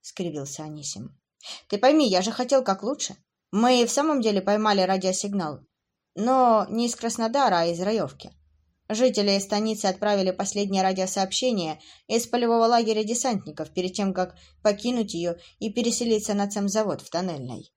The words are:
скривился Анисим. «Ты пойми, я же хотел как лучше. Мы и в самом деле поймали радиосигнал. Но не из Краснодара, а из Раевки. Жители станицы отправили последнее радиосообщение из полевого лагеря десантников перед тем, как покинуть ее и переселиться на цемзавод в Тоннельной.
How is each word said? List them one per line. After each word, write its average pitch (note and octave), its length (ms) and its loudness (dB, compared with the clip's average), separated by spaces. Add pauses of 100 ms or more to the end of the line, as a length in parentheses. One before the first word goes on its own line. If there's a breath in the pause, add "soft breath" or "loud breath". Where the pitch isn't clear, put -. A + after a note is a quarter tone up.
скривился D3+ 640 -10
Анисим. D3 540 -12 (500 loud breath)
«Ты G#3 100 -2
пойми, C#4 300 6
я F#3 140 2
же A3 100 -2
хотел B3+ 300 2
как F#3+ 200 -2
лучше. - 340 -6 (360)
Мы A#3+ 300 4
и A#3 40 4
в A#3 40 -4
самом D4 300 2
деле G#3 200 2
поймали G#3 420 2
радиосигнал. F#3 840 -2 (480)
Но A#3 540 4
не A3+ 180 0
из A#3 80 -4
Краснодара, A#3 680 0
а E3+ 60 2
из E3+ 140 -2
Раевки. F#3+ 520 -2 (560)
Жители G#3+ 500 2
станицы G#3+ 480 -2
отправили F#3+ 440 0
последнее G3 520 -2
радиосообщение F#3+ 1000 -2 (260 loud breath)
из A#3 200 0
полевого A#3 400 2
лагеря A3+ 380 2
десантников G#3 680 -4
перед F#3 200 -4
тем, G3 220 -2
как F#3 220 -4 (260 soft breath)
покинуть A3 520 -2
ее E3+ 220 -4 (220 loud breath)
и G#3+ 140 -6
переселиться A3+ 600 0
на G3+ 140 0
цемзавод G3+ 520 -2
в - 100 -20
Тоннельной. C#3+ 680 -8